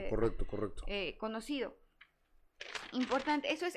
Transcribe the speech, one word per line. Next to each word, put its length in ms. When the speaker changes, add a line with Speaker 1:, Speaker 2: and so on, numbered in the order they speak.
Speaker 1:
correcto, 20
correcto, 360
correcto. 400
Speaker 2:
eh, 320
conocido. 580
Importante, 600
eso 140
es 100